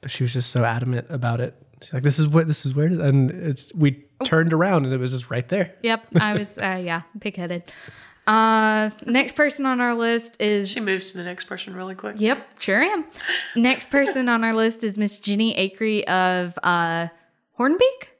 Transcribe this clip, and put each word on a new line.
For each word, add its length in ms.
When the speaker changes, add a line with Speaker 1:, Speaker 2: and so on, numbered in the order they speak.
Speaker 1:
But 100
she 120
was 100
just 180
so 120
adamant 460
about 300
it. 160
She's 120
like, 100
"This 160
is 80
what, 200
this 180
is 100
where 120
it 60
is." 60
And 320
it's, 420
we 300
turned 280
around 320
and 80
it 60
was 120
just 200
right 160
there. 340
Speaker 2:
Yep. 260
I 140
was, 240
uh, 260
yeah, 200
pig-headed. 440
Uh, 640
next 320
person 280
on 140
our 160
list 460
is 280
Speaker 3:
She 120
moves 320
to 40
the 60
next 220
person 280
really 220
quick. 240
Speaker 2:
Yep, 400
sure 220
am. 240
Next 340
person 380
on 160
our 100
list 300
is 140
Miss 220
Jenny 360
Akery 480
of, 580
uh, 460
Hornbeak? 520